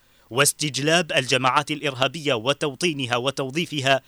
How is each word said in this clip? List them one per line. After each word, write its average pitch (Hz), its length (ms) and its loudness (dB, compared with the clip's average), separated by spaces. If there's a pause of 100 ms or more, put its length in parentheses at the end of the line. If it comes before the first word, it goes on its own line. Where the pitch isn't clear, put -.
(300)
واستجلاب 147 840 0
الجماعات 131 580 2
الإرهابية 139 640 -2
وتوطينها 135 840 -2
وتوظيفها 135 920 0